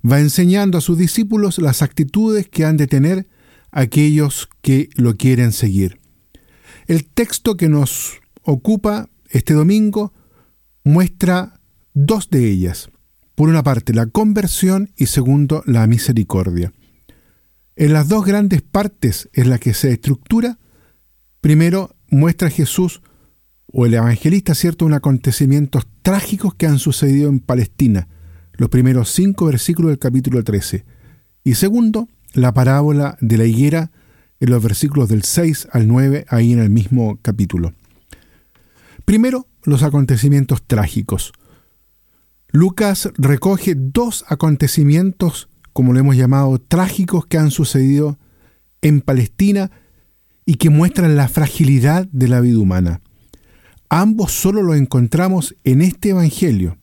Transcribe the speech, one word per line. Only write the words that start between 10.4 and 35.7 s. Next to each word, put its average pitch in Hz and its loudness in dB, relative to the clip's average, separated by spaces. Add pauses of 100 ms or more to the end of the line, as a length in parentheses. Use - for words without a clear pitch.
muestra 180 0 (360)
dos 165 0
de 123 2
ellas. 92 -4 (440)
Por 156 2
una 160 2
parte, 123 -2
la 117 2
conversión 196 0
y 127 -2
segundo, 143 0
la 117 2
misericordia. 95 -2 (1000)
En 151 2
las 151 2
dos 202 0
grandes 196 0
partes - -4
en 123 2
las 123 2
que 117 -2
se 135 -2
estructura, 226 -2 (840)
primero 170 0 (140)
muestra 160 2
Jesús, - -2 (680)
o 123 0
el 117 2
evangelista, 147 0
¿cierto?, 165 -2
unos 151 2
acontecimientos 139 0 (160)
trágicos 196 -2
que 170 -2
han 143 2
sucedido 143 0
en 135 0
Palestina, 117 -2 (480)
los 117 -2
primeros 127 2
cinco 196 0
versículos 160 0
del 135 -2
capítulo 123 -2
trece. 101 -4 (580)
Y 123 0
segundo, 220 0 (260)
la 123 2
parábola 143 0
de 113 0
la 113 2
higuera 147 0 (480)
en 127 0
los 120 2
versículos 131 0
del 107 0
seis 165 -2